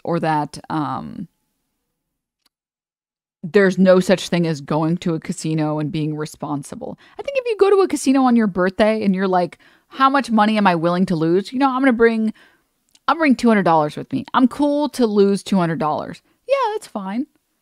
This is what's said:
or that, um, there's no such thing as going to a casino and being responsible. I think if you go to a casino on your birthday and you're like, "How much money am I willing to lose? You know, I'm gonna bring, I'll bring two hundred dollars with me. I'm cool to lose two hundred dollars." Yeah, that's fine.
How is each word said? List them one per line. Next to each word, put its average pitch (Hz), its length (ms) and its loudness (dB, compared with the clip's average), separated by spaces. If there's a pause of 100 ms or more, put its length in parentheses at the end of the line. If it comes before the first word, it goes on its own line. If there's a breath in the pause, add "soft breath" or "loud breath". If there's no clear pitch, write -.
or 170 160 -2
that, 151 380 -2 (120)
um, 131 560 -6 (2250)
there's 185 340 4
no 185 220 8
such 185 280 0
thing 175 200 0
as 151 120 -4
going 160 380 -2
to 170 160 -4
a 160 60 -4
casino 156 580 -4
and 147 140 -4
being 151 240 -4
responsible. 151 840 -10 (200 soft breath)
I 415 40 -14
think 554 160 -6
if 480 80 -4
you 453 100 -2
go 392 140 -2
to 392 120 2
a 311 60 -2
casino 269 360 -2
on 240 100 0
your 220 140 0
birthday 196 560 -2
and 196 100 0
you're 190 140 -2
like, 180 300 -2 (280 soft breath)
"How 269 240 0
much 269 180 -2
money 214 300 2
am 202 80 2
I 180 80 4
willing 175 320 0
to 180 100 -2
lose? 165 360 0
You 254 80 -4
know, 277 100 2
I'm 254 100 -2
gonna 269 120 4
bring, 226 420 2 (720 soft breath)
I'll - 80 2
bring 302 220 4
two 240 100 -2
hundred 214 160 4
dollars 156 340 2
with 139 160 -10
me. 135 220 -4
I'm 254 140 4
cool 294 420 0
to 247 160 0
lose 202 380 2
two - 120 0
hundred 165 220 0
dollars." 151 420 -4 (280)
Yeah, 508 240 2
that's 427 160 -8
fine. 208 380 -6 (360)